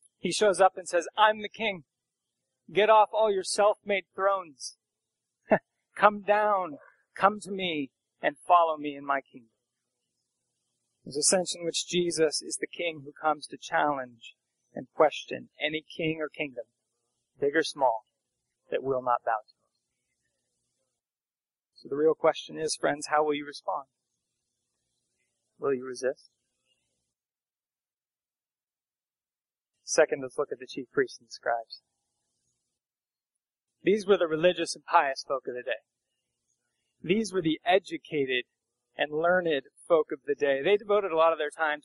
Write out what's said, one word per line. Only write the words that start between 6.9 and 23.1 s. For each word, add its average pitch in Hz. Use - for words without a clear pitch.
come 208
to 190
me, 175
and 147
follow 170
me 147
in 143
my 139
kingdom." 117
There's -
a 151
sense 185
in 175
which -
Jesus 170
is -
the -
king 160
who 147
comes 151
to 147
challenge 139
and 131
question 131
any 156
king 160
or 151
kingdom, 127
big 143
or 160
small, 127
that -
will 131
not 123
bow 113
to -
him. -
So -
the 135
real 151
question 156
is, 156
friends, 151
how 151